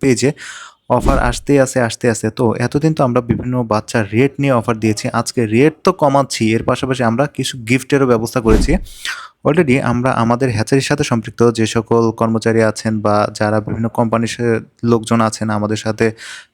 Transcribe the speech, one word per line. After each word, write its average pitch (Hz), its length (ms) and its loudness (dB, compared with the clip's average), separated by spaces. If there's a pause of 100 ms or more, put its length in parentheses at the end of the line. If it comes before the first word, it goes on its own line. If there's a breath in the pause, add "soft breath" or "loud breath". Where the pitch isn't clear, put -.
পেজে 131 260 2 (680 loud breath)
অফার 135 200 2 (120)
আসতেই 143 360 0
আছে, - 120 -4 (100)
আসতে - 260 -6
আছে। 110 140 -4 (120)
তো 127 60 2 (200)
এতদিন 151 320 0
তো - 100 -2
আমরা 120 220 2
বিভিন্ন 120 260 -2 (160)
বাচ্চার 107 320 0 (120)
রেট 131 260 4
নিয়ে 139 180 2
অফার 110 240 -2
দিয়েছি, 110 220 0 (140)
আজকে 120 220 -4 (120)
রেট 143 220 4 (100)
তো 185 60 4 (100)
কমাচ্ছি, 139 420 0 (120)
এর 113 140 -2
পাশাপাশি 127 400 -2
আমরা 117 140 0 (140)
কিছু - 160 -6 (140)
গিফটেরও 131 440 2
ব্যবস্থা 117 340 0
করেছি। 113 280 4 (760 loud breath)
Already 151 280 2 (160)
আমরা 123 180 -2 (140)
আমাদের 120 320 0
হ্যাচারির 131 340 0
সাথে 147 220 0
সম্পৃক্ত 117 300 -2 (160)
যে 113 80 2 (100)
সকল 117 280 2 (160)
কর্মচারী 113 420 0 (100)
আছেন 110 220 -6 (120)
বা 104 100 2 (240)
যারা 107 180 0 (100)
বিভিন্ন 113 200 -4 (100)
কোম্পানির 113 360 0
সে-, 117 280 -2 (300)
লোকজন 117 360 2
আছেন 110 200 -4 (100)
আমাদের 104 280 -2
সাথে 110 200 0 (480 loud breath)